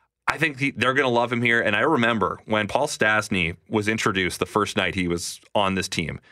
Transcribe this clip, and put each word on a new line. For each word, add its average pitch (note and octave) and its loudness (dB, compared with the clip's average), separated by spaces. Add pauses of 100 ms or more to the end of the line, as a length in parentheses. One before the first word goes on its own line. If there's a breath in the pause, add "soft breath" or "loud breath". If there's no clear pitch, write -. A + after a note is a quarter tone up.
(300 soft breath)
I C3 -4
think C#3+ -2
he, C#3 -2
they're B2 0
gonna C3+ 2
love A#2+ 2
him A#2 -2
here. A#2 2
And G#2 2
I G#2 0
remember A#2 0
when G#2+ 0
Paul B2 0
Stastny G#2+ 0 (120)
was G#2+ 0
introduced G2 0
the F#2 0
first - 0
night F#2 0
he F2+ 0
was E2+ -4 (160)
on G2 2
this F#2 -2
team, - -4 (120)